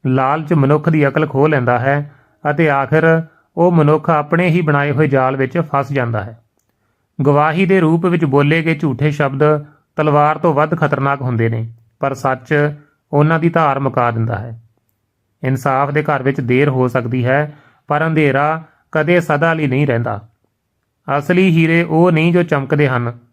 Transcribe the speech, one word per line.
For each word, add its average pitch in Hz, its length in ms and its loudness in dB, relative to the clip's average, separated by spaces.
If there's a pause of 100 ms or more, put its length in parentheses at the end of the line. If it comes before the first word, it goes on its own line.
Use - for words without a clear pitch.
ਲਾਲਚ 139 480 0
ਮਨੁੱਖ 147 360 2
ਦੀ 151 180 2
ਅਕਲ 147 200 0
ਖੋਹ 147 220 0
ਲੈਂਦਾ 123 300 0
ਹੈ 143 320 -2 (380)
ਅਤੇ 151 200 0
ਆਖਰ 160 540 2 (340)
ਉਹ 175 140 4
ਮਨੁੱਖ 151 380 2
ਆਪਣੇ 170 400 0
ਹੀ 175 120 2
ਬਣਾਏ 147 300 0
ਹੋਏ 151 160 0
ਜਾਲ 131 280 0
ਵਿੱਚ 135 220 -2
ਫਸ 143 340 -4
ਜਾਂਦਾ 117 320 -2
ਹੈ। 110 160 -16 (840)
ਗਵਾਹੀ 151 400 2
ਦੇ 190 140 2
ਰੂਪ 165 260 0
ਵਿੱਚ 175 200 0
ਬੋਲੇ 143 360 2
ਗਏ 160 140 -2
ਝੂਠੇ 147 360 -2
ਸ਼ਬਦ 147 540 0 (300)
ਤਲਵਾਰ 147 420 2
ਤੋਂ 160 160 0
ਵੱਧ 156 240 0
ਖਤਰਨਾਕ 139 440 -2
ਹੁੰਦੇ 117 280 -2
ਨੇ, 113 240 -6 (260)
ਪਰ 135 140 -4
ਸੱਚ 147 600 -2 (380)
ਉਹਨਾਂ 151 260 2
ਦੀ 165 100 0
ਧਾਰ 151 300 0
ਮੁਕਾ 123 320 -2
ਦਿੰਦਾ 113 280 -4
ਹੈ। 117 240 -14 (800)
ਇਨਸਾਫ 131 480 -2
ਦੇ 151 120 -2
ਘਰ 143 200 -2
ਵਿੱਚ 139 180 -2
ਦੇਰ 127 280 2
ਹੋ 127 180 0
ਸਕਦੀ 123 380 -4
ਹੈ, 147 320 -2 (300)
ਪਰ 151 200 -2
ਅੰਧੇਰਾ 151 560 0 (280)
ਕਦੇ 156 280 2
ਸਦਾ 165 340 0
ਲਈ 156 140 -2
ਨਹੀਂ 139 200 0
ਰਹਿੰਦਾ। 117 420 -4 (880)
ਅਸਲੀ 180 320 2
ਹੀਰੇ 165 340 2
ਉਹ 170 280 2
ਨਹੀਂ 160 220 2
ਜੋ 175 100 2
ਚਮਕਦੇ 147 440 0
ਹਨ 120 320 -4 (140)